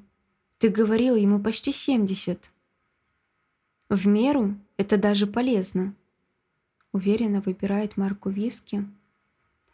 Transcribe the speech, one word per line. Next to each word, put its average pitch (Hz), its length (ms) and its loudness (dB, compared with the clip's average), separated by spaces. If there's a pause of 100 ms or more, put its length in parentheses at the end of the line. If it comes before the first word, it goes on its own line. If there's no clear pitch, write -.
(580)
"Ты 226 120 2
говорил, 220 460 2
ему 202 260 4
почти 226 300 -4
семьдесят". 196 800 -4 (1400)
"В 196 160 0
меру 214 500 2 (200)
это 202 220 0
даже 208 280 2
полезно", 202 680 -2 (960)
уверенно 202 480 0
выбирает 202 560 -4
марку 196 340 -4
виски. 202 560 -6 (880)